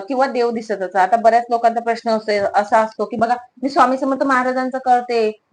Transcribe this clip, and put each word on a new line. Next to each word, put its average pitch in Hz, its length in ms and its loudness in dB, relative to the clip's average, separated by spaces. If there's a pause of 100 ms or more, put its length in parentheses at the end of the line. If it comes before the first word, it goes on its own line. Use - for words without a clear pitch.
किंवा 269 200 0
देव 240 240 -2
दिसत 220 200 -6
असतात. 190 380 0
आता 233 60 2
बऱ्याच 226 340 4
लोकांचा 233 320 0
प्रश्न 226 280 -4
असतो, 220 220 -2 (240)
असा 214 240 2
असतो 220 260 -2
की 233 120 -8
बघा 233 180 0 (280)
मी 269 60 0
स्वामी 262 280 2
समर्थ 269 260 -2
महाराजांचं 254 540 -2
करते 247 600 0 (140)